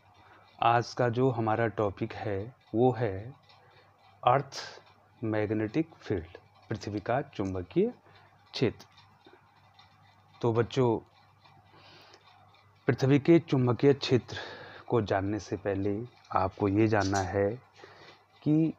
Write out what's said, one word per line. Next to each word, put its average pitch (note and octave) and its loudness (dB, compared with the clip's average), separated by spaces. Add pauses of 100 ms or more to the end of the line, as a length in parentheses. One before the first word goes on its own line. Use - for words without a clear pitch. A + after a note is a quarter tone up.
(600)
आज A#2 2
का B2 0
जो B2+ 2
हमारा A2+ 0
टॉपिक G#2+ -4
है G#2 -6 (380)
वो B2 4
है A2 -4 (1080)
अर्थ C3+ 0 (640)
मैग्नेटिक G#2+ -2
फील्ड, - -6 (320)
पृथ्वी G#2 -8
का B2 -2
चुंबकीय G2 -4 (640)
क्षेत्र। - -4 (1600)
तो A#2+ 2
बच्चों, A#2 2 (1900)
पृथ्वी C3+ 4
के E3+ 6
चुंबकीय B2+ 4
क्षेत्र - -2 (500)
को A#2+ 2
जानने G2+ -2
से G#2 -6
पहले G2+ -2 (380)
आपको G2 0
ये G#2+ 4
जानना G2 2
है G2+ 0 (920)
कि D#3 2